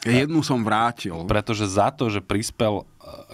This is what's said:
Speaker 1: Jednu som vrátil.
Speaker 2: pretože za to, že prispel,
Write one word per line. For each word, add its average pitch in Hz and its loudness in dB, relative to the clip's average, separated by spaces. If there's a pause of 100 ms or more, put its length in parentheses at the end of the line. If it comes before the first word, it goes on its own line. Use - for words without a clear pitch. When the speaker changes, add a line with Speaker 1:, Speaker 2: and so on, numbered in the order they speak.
Speaker 1:
Jednu 135 2
som 127 0
vrátil. 107 0
Speaker 2:
pretože 107 0
za 101 2
to, 139 -4
že 101 -2
prispel, 107 -2 (480)